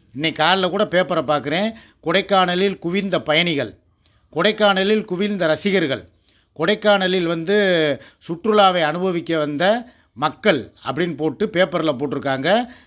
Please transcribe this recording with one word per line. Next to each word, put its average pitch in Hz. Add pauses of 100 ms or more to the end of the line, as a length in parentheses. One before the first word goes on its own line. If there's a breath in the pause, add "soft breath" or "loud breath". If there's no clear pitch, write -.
(140)
இன்னைக்கு 156
காலைல 185
கூட 202
பேப்பரை 180
பார்க்குறேன், 147 (340 loud breath)
"கொடைக்கானலில் 185
குவிந்த 185
பயணிகள், 151 (600)
கொடைக்கானலில் 202
குவிந்த 190
ரசிகர்கள், 156 (540)
கொடைக்கானலில் 190
வந்து 170 (640 loud breath)
சுற்றுலாவை 185
அனுபவிக்க 165
வந்த 147 (500 loud breath)
மக்கள்" 151 (240)
அப்படின்னு 151
போட்டு 156
பேப்பர்ல 170
போட்டிருக்காங்க. 139 (360 loud breath)